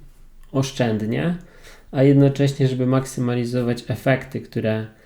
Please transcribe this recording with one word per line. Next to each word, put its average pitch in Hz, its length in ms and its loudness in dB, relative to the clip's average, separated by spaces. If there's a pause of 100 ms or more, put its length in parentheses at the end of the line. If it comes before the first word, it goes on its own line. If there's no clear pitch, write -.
(520)
oszczędnie, 127 840 -2 (580)
a 139 100 0
jednocześnie, 139 640 4
żeby 127 180 -2
maksymalizować 123 1000 -2
efekty, 127 520 -2
które, 110 460 -4 (200)